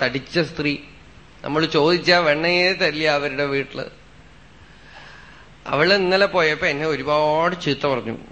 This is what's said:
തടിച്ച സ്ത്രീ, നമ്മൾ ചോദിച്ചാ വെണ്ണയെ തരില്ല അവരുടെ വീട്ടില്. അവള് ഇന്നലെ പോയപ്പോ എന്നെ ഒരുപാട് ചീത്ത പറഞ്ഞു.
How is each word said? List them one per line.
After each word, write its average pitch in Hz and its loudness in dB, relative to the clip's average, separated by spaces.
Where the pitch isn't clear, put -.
തടിച്ച 131 -4
സ്ത്രീ, 147 -2
നമ്മൾ 156 0
ചോദിച്ചാ 165 4
വെണ്ണയെ 175 2
തരില്ല 160 -2
അവരുടെ 143 -2
വീട്ടില്. 139 -4
അവള് 156 2
ഇന്നലെ 190 4
പോയപ്പോ 165 0
എന്നെ 151 -2
ഒരുപാട് 151 0
ചീത്ത 143 -2
പറഞ്ഞു. 113 -4